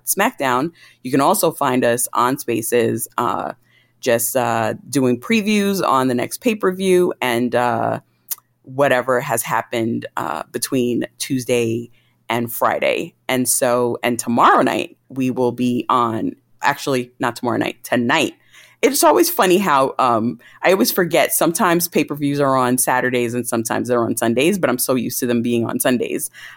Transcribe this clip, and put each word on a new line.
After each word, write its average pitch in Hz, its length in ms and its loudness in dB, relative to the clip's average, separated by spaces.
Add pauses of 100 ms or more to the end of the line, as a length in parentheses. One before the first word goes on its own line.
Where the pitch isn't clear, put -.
SmackDown, 147 640 0 (320)
you 127 80 -10
can 139 100 4
also 160 300 2
find 127 320 0
us 120 300 2
on 123 260 2
Spaces, 117 680 0 (100)
uh, - 360 -2 (460)
just, 117 360 0
uh, 113 380 0 (160)
doing 127 300 2
previews 202 680 0
on 131 220 2
the 123 80 0
next - 240 -4
pay-per-view 190 800 0
and, 120 320 0
uh, 117 460 0 (640)
whatever 127 560 0
has 135 240 -2
happened, 117 640 -4 (100)
uh, - 240 -4 (100)
between 120 540 -2 (140)
Tuesday 120 720 -2 (380)
and 120 220 -2
Friday. 82 600 -2 (140)
And 127 200 0
so, 123 540 0
and 123 160 -2
tomorrow 156 460 2
night, - 340 -2 (120)
we 127 200 -2
will 123 220 0
be 123 380 -2
on, 113 460 0 (280)
actually, 131 560 -2
not 120 160 -2
tomorrow 117 220 -4
night, - 260 -4
tonight. 123 500 0 (480)
It's 269 220 2
always 330 260 4
funny 185 280 2
how, 143 420 2
um, 117 400 0 (220)
I 170 100 4
always 202 180 2
forget 156 440 0
sometimes 170 560 0
pay-per-views 147 500 -2
are 135 160 2
on 127 220 2
Saturdays 127 560 0
and 120 120 -4
sometimes 113 440 -2
they're 120 160 2
on 113 100 -2
Sundays, 127 420 2
but 147 120 0
I'm 123 80 -2
so 131 180 -2
used 123 240 -4
to 127 80 -2
them 120 140 2
being 117 240 0
on 113 160 -4
Sundays. - 480 -2 (280)